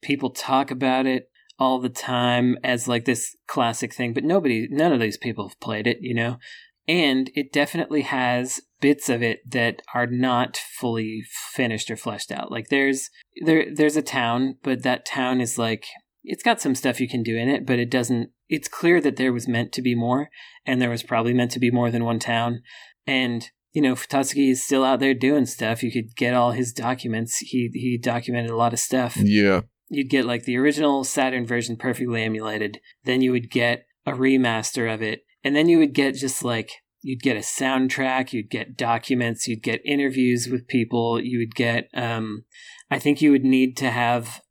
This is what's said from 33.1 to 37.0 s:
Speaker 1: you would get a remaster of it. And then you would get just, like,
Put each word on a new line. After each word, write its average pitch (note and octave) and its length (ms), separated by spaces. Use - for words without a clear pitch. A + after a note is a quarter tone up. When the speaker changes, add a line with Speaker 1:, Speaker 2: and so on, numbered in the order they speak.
Speaker 1:
you B2+ 100
would A#2+ 180
get A#2+ 360
a C#3 60
remaster B2 840
of A2 80
it. A2 200
And C#3 120
then D#3 140
you E3+ 80
would D3 160
get C3+ 220
just, B2+ 280
like, A2+ 280